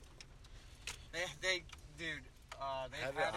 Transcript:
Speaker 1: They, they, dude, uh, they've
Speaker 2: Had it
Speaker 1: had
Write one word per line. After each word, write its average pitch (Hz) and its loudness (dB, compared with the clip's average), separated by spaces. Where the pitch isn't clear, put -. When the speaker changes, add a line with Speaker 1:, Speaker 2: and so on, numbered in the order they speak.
Speaker 1:
They, 175 4
they, 185 8
dude, 151 -2
uh, 135 2
they've 117 -2
Speaker 2:
Had 135 4
it 147 6
Speaker 1:
had - 8